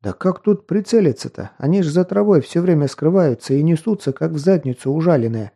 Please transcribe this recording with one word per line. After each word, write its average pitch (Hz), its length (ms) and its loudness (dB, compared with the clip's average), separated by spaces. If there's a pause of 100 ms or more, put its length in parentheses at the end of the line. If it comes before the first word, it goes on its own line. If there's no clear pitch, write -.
«Да 101 120 -8
как 185 280 -4
тут 208 280 0
прицелиться-то? 185 880 -2
Они 180 240 0
ж 160 60 0
за 175 160 0
травой 202 380 2
все - 180 -4
время 165 260 2
скрываются 151 680 0
и 143 80 2
несутся, 165 500 0
как 160 180 -4
в 160 80 -6
задницу 143 540 0
ужаленные». 117 640 0